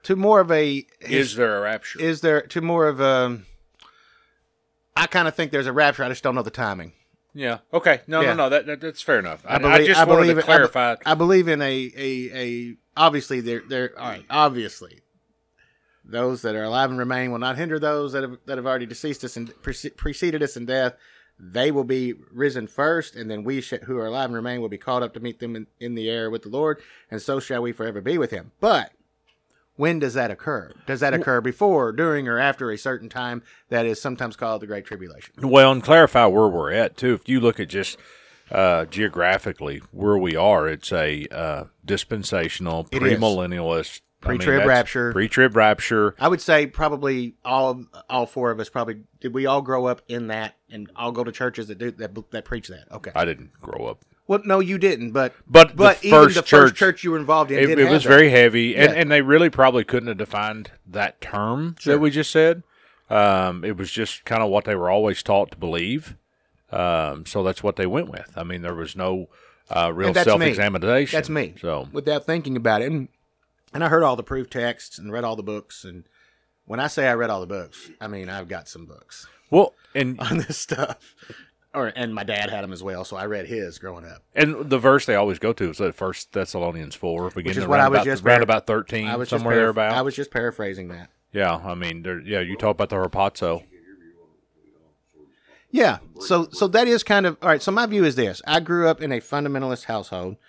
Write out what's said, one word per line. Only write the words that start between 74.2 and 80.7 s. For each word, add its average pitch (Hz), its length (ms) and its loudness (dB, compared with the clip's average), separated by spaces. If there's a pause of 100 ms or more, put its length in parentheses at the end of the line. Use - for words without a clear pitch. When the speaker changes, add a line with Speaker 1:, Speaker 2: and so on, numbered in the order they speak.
Speaker 1:
proof 131 260 -10
texts - 480 -8
and 104 160 -16
read 120 120 -6
all 113 120 -6
the 104 60 -12
books. 104 420 -12
And 90 180 -18 (600)
when 113 160 -8
I 147 60 -4
say 139 200 -2
I 123 80 2
read 117 140 -2
all 101 120 -6
the 90 60 -12
books, 92 420 -14 (120)
I 110 60 -14
mean, 98 220 -12
I've 95 200 -12
got 87 200 -14
some 85 160 -20
books - 420 -20 (220)
Speaker 2:
Well, 180 240 6 (220)
and 131 240 -2
Speaker 1:
<laughs> - 20 -10
on - 160 -2
this - 200 -6
stuff. - 580 -8 (580)